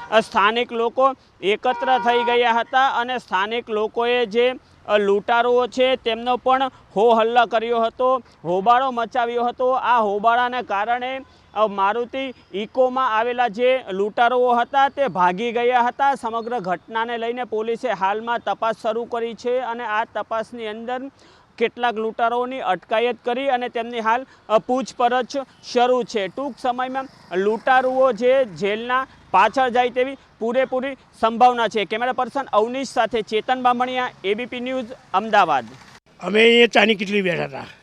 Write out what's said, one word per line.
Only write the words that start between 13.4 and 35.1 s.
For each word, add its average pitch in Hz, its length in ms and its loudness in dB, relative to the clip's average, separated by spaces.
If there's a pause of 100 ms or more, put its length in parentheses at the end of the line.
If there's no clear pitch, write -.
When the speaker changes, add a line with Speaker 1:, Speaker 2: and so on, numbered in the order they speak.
Speaker 1:
જે 247 440 0
લૂંટારુઓ 240 640 2
હતા, 269 340 2
તે 277 180 -2
ભાગી 185 440 0
ગયા 240 300 2
હતા. 262 340 0
સમગ્ર 226 440 -6
ઘટનાને 220 580 -6
લઈને 233 260 -4
પોલીસે 226 480 -4
હાલમાં 214 480 -2
તપાસ 208 440 -2
શરૂ 226 220 -4
કરી 233 280 -6
છે 247 260 -4
અને 233 260 -6
આ 214 200 -2
તપાસની 226 640 -8
અંદર 233 340 -8 (560)
કેટલાક 240 380 -2
લૂંટારુઓની 240 640 -2
અટકાયત 226 560 -2 (100)
કરી 254 240 -2
અને 247 200 -2
તેમની 233 300 -6
હાલ, 226 260 0 (240)
અ, 214 80 4
પૂછપરછ 247 800 0 (360)
શરૂ 247 300 2
છે. 196 240 -4
ટૂંક 269 320 -8
સમયમાં 254 480 -4 (300)
લૂંટારુઓ 254 720 2
જે 247 340 2
જેલના 220 640 -4 (240)
પાછળ 226 380 4
જાય 247 200 2
તેવી 254 280 -2 (220)
પૂરેપૂરી 254 560 -2 (240)
સંભાવના 233 480 4
છે. 202 180 -2
કેમેરા 240 280 -2
પર્સન 254 300 -4
અવનીશ 240 460 -2
સાથે 226 320 -2
ચેતન 254 400 -4
બામણિયા, 247 500 0 (120)
એ 190 100 0
બી 240 120 -6
પી 247 140 -8
ન્યૂઝ, 254 260 -6 (280)